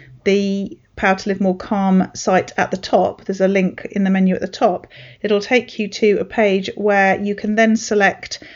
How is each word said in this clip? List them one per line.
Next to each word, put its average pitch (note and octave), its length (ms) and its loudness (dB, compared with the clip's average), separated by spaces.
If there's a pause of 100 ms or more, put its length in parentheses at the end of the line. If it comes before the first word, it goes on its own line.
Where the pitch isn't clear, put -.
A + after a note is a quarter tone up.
(260)
the G2 520 -2 (200)
Power F#3+ 160 2
to F#3+ 160 -4
Live F#3+ 100 -2
More F#3+ 160 2
Calm F#3+ 600 0
site - 420 0
at G3 140 -2
the F#3+ 40 -2
top, F#3+ 500 -2
there's G3 140 -6
a F#3+ 80 2
link F#3+ 440 0
in G3+ 120 -2
the F#3+ 60 2
menu F#3+ 240 2
at - 80 -4
the F#3 60 -4
top, F#3 400 -2 (340)
it'll G#3 180 0
take B3 380 -2
you G#3 120 -4
to G#3 280 2
a F#3 80 -4
page G3 500 0
where G3 460 2
you G3+ 140 -4
can G#3+ 180 -4
then A3 220 4
select - 680 -2 (140)